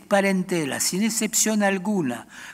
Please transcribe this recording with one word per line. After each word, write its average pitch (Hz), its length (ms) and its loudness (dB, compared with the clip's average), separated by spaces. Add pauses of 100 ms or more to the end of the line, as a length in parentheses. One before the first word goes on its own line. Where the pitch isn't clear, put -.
parentela, 185 720 2
sin 185 240 0
excepción 220 600 0
alguna, 185 640 0 (260)